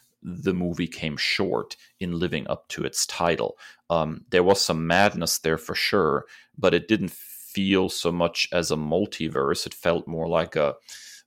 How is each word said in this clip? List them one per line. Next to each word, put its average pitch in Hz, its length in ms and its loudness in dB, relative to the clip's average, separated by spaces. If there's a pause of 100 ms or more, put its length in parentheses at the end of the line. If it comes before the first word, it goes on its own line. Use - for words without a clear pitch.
(240)
the 92 300 -2
movie 87 340 -2
came 78 280 -6
short - 600 -2 (240)
in 87 180 -4
living 82 300 -2
up - 200 -6
to - 160 -6
its - 220 -2
title. 80 520 0 (320)
Um, 78 400 0
there 90 120 6
was 95 180 6
some 82 260 0
madness 87 520 2
there 80 200 0
for - 160 -8
sure, 78 500 2 (320)
but 95 160 4
it 139 160 2
didn't 98 240 2
feel 95 800 0
so - 200 -2
much 87 400 0
as 85 200 0
a 80 60 0
multiverse. 78 920 -2
It - 80 -12
felt - 340 0
more 80 180 -4
like 82 300 0
a, 73 180 2 (520)